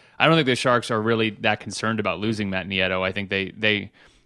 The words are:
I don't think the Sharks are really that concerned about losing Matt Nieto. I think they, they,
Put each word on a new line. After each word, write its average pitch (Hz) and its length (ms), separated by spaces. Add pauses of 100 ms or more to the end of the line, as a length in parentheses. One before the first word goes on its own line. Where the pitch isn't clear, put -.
(180)
I 131 80
don't 165 100
think 147 100
the 127 100
Sharks 120 340
are 110 100
really 110 300 (100)
that 107 200
concerned 110 400
about 92 200
losing 104 300
Matt 92 180
Nieto. 92 340
I 95 100
think 98 180
they, 98 200
they, 104 400 (360)